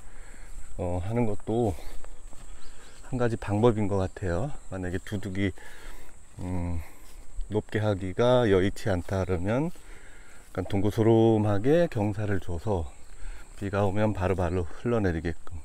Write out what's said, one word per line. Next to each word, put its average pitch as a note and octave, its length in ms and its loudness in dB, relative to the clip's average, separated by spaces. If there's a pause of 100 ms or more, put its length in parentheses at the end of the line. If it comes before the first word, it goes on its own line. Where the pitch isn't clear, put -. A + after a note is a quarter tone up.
(800)
어, F2+ 240 0
하는 A#2 220 2
것도 G#2+ 500 2 (1300)
한 B2+ 100 -2
가지 A#2 180 2
방법인 G#2+ 520 4
것 G2+ 80 0
같아요. F#2 540 0 (200)
만약에 F#2 360 -4
두둑이, G2 440 -2 (920)
음, F2 420 -2 (640)
높게 G#2+ 300 -2
하기가 G#2+ 720 2
여의치 G2 400 4
않다 F#2 340 0
그러면 G2 460 0 (800)
약간 F#2 160 -4
동고스름하게 A2 1200 4
경사를 G#2 500 0
줘서 F2 520 -2 (680)
비가 G2 280 0
오면 G#2+ 260 4
바로바로 F2+ 520 2
흘러내리게끔. F2 1000 0